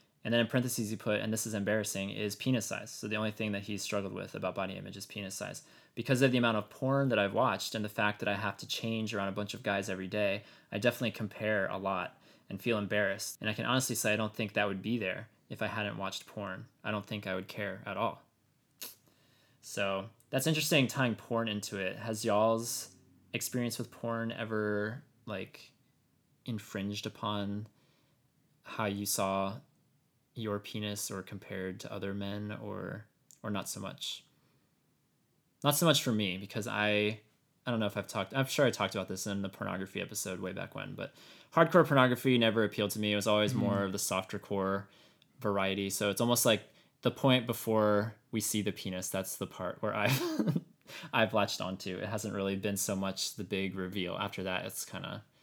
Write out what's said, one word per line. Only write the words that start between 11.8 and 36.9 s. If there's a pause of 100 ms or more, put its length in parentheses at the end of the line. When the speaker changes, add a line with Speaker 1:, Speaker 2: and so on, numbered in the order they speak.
Speaker 1:
and
feel
embarrassed.
And
I
can
honestly
say
I
don't
think
that
would
be
there (200)
if
I
hadn't
watched
porn. (180)
I
don't
think
I
would
care
at
all. (1400)
So (240)
that's
interesting,
tying
porn
into
it.
Has
y'all's (440)
experience
with
porn
ever, (240)
like, (760)
infringed
upon (960)
how
you
saw (800)
your
penis
or
compared
to
other
men,
or, (360)
or
not
so
much? (1400)
Not
so
much
for
me,
because
I, (460)